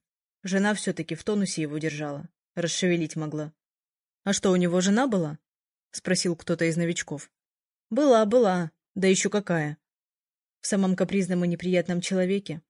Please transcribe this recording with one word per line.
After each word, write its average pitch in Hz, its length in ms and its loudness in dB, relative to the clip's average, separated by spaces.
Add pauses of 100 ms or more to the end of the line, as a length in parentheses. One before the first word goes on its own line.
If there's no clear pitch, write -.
(420)
Жена 196 320 0
все-таки 170 400 -6
в - 100 -12
тонусе 196 380 -2
его 151 160 -4
держала, 147 500 -8 (260)
расшевелить 170 640 -2
могла». 151 360 -6 (720)
«А 196 80 0
что, 202 180 2
у 185 60 6
него 180 240 2
жена 202 260 4
была?» — 170 320 -2 (520)
спросил 180 460 -2
кто-то 165 280 -2
из 160 120 0
новичков. 170 540 -4 (600)
«Была, 226 360 6
была, 190 440 2 (240)
да 190 140 2
еще 190 220 4
какая». 160 480 -2 (840)
В - 60 -10
самом 190 300 2
капризном 180 480 0
и 175 40 0
неприятном 175 520 0
человеке 185 680 -2